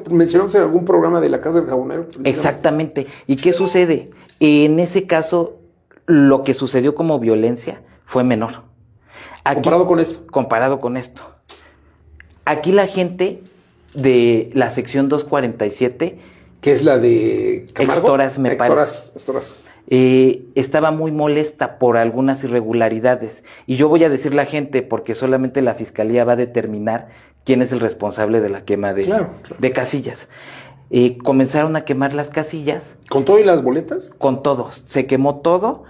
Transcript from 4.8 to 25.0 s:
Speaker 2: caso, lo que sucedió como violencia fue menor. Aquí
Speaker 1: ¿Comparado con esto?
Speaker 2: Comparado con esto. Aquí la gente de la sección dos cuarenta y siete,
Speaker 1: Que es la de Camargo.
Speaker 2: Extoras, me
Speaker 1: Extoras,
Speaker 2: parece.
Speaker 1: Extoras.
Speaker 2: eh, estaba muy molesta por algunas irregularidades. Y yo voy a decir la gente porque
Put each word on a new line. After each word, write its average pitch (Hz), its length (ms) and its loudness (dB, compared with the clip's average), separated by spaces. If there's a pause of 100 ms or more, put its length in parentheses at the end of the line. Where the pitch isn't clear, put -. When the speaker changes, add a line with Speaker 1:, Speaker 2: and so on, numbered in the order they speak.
Speaker 2:
caso, 170 540 -2 (480)
lo 139 360 4
que 139 100 0
sucedió 131 420 -2
como 156 240 -2
violencia 113 640 -2 (240)
fue 127 180 -2
menor. 113 400 -4 (800)
Aquí 139 120 0
Speaker 1:
¿Comparado 170 320 2
con 170 120 2
esto? 160 200 -4 (120)
Speaker 2:
Comparado 131 480 0
con 123 180 -6
esto. - 260 -14 (1200)
Aquí 151 260 -2
la 196 160 4
gente 185 540 -4 (520)
de 120 600 2
la 123 180 0
sección 139 380 -2
dos 147 140 0
cuarenta 120 420 -4
y 104 60 -4
siete, 127 480 -4 (420)
Speaker 1:
Que 143 100 2
es 135 120 2
la 143 140 4
de 110 760 0
Camargo. - 280 0
Speaker 2:
Extoras, 139 380 2
me 131 140 0
Speaker 1:
Extoras, 139 360 2
Speaker 2:
parece. - 260 -18
Speaker 1:
Extoras. - 400 -10 (320)
Speaker 2:
eh, 127 580 4 (100)
estaba 151 360 0
muy 156 200 -4
molesta 151 680 -4
por 120 180 2
algunas 131 460 0
irregularidades. 113 1000 -2 (240)
Y 131 80 -2
yo 143 120 2
voy 160 160 4
a 160 60 4
decir 139 240 -2
la 143 120 2
gente 139 360 -4
porque 113 340 -6